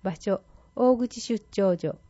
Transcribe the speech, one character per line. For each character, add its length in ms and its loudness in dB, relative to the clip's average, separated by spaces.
場 140 -4
所、 260 -4
大 220 4
口 240 -4
出 180 -4
張 260 2
所。 220 -6